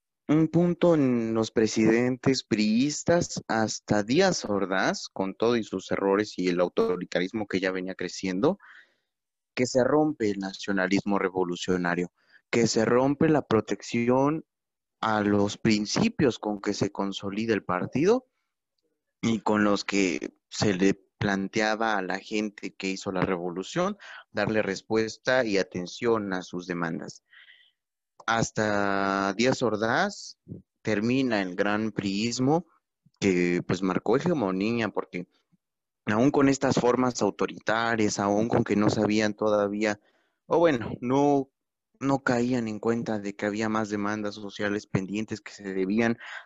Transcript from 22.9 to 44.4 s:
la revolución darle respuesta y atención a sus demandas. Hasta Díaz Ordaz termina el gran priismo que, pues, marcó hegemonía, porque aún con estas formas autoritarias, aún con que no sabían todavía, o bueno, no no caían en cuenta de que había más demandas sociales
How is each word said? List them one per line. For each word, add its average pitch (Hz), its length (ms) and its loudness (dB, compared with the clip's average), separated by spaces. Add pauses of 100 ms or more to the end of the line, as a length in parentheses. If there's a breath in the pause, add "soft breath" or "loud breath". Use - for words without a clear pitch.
la 92 100 -2
revolución 92 760 -4 (340 loud breath)
darle 107 300 0
respuesta 110 840 0
y 101 120 0
atención 98 760 -2
a 92 80 -4
sus 90 240 -10
demandas. 85 580 -6 (1000 soft breath)
Hasta 98 1080 0
Díaz 120 280 0
Ordaz 117 760 -2 (440)
termina 117 600 0
el 92 140 -6
gran 104 360 0
priismo 117 720 -2 (540 soft breath)
que, 87 460 2
pues, 90 160 -4
marcó 95 360 0
hegemonía, 113 720 -2
porque - 380 -8 (800)
aún 117 260 2
con 143 160 4
estas 135 280 2
formas 123 460 2
autoritarias, 107 1000 0
aún 104 280 2
con 120 160 2
que 104 120 0
no 104 140 4
sabían 107 440 2
todavía, 104 640 0 (460)
o 143 140 2
bueno, 147 400 2
no 139 500 2 (500)
no 135 240 0
caían 123 440 0
en 107 120 -8
cuenta 113 400 -2
de 98 160 -8
que - 100 -6
había 107 240 -2
más 107 200 -2
demandas 104 460 -4
sociales 104 520 -6